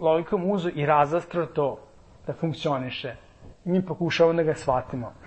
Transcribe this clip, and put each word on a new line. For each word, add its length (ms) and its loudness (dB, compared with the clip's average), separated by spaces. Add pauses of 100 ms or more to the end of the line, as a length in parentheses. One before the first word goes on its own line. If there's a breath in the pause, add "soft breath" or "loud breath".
logikom 500 0
uzu 240 -2
i 120 -2
razastro 600 2
to 320 -2 (480)
da 60 -4
funkcioniše. 840 -4 (480)
I 60 -4
mi 160 0
pokušavamo 500 2
da 60 2
ga 120 2
shvatimo 580 -4 (140)